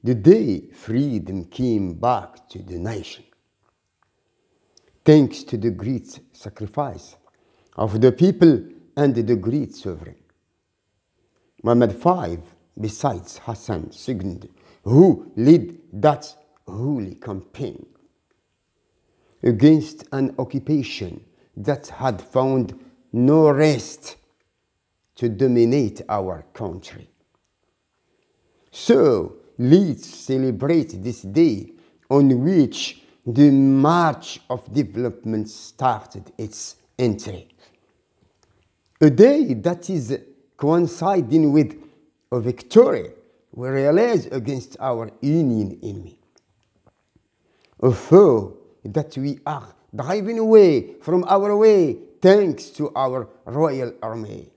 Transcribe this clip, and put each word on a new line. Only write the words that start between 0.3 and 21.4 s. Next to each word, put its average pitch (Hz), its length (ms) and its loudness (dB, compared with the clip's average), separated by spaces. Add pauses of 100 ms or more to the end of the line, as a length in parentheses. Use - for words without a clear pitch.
freedom 110 720 -6
came 101 500 -4
back 104 540 -6
to 92 120 -20
the 90 180 -14
nation. 101 460 -12 (1800)
Thanks 151 400 4
to 123 120 -10
the 110 140 -4
great 107 500 -10 (120)
sacrifice 107 840 -12 (600)
of 110 240 -2
the 123 120 6
people 180 520 4 (320)
and 143 180 0
the 113 220 0
great 117 380 -6
sovereign. 82 480 -14 (1400)
Muhammad 117 320 2
five, 120 440 -2 (400)
besides 107 580 -8
Hassan 95 520 -10
second, 92 580 -12 (360)
who 156 520 4
led 139 400 2 (160)
that 135 400 -2 (340)
holy 107 500 -8
campaign - 680 -12 (1600)
against 135 680 2
an 135 260 -4
occupation 131 840 -8 (320)